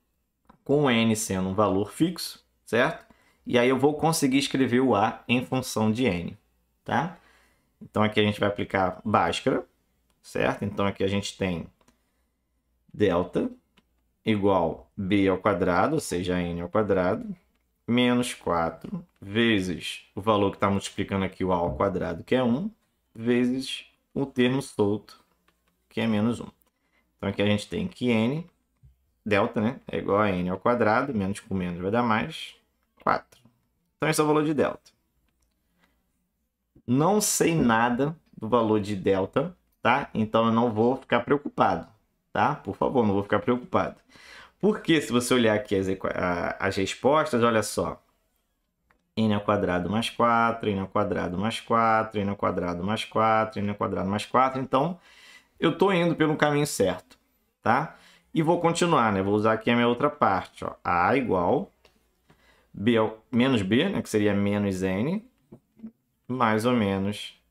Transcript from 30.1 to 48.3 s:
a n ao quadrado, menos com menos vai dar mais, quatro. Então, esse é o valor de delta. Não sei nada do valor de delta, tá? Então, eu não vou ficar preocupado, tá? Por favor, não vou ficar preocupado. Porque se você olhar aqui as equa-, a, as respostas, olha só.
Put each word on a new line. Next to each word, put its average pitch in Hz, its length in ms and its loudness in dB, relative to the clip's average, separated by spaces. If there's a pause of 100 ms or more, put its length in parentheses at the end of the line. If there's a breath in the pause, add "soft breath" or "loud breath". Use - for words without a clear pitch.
a 107 100 2
n 90 180 -2
ao 95 100 -4
quadrado, 120 560 2
menos 98 260 -4
com - 140 -8
menos 90 260 -4
vai 92 100 -2
dar 117 120 2
mais, 120 540 -4 (460)
quatro. - 380 -4 (560)
Então, 147 120 -2
esse 156 120 2
é 156 40 2
o - 20 2
valor 151 180 2
de 156 100 -2
delta. - 360 -2 (2000)
Não 156 340 2
sei 175 340 0
nada 123 600 2 (200)
do 113 120 -10
valor 110 320 2
de 101 160 -4
delta, 98 600 -2 (240)
tá? 127 320 0
Então, - 340 2
eu 113 60 2
não 117 200 2
vou 117 240 2
ficar 123 240 -2
preocupado, 110 720 -2 (420)
tá? 127 220 2
Por - 220 -10
favor, 120 300 0
não 98 80 2
vou 98 80 0
ficar 101 180 0
preocupado. 123 560 -2 (640 loud breath)
Porque 180 400 2
se - 120 -6
você 123 220 2
olhar 110 200 4
aqui 104 220 -2
as 95 120 0
equa-, 95 260 -4
a, 87 520 -2
as 98 100 -2
respostas, 127 640 0
olha 113 200 4
só. 85 400 -4 (1120)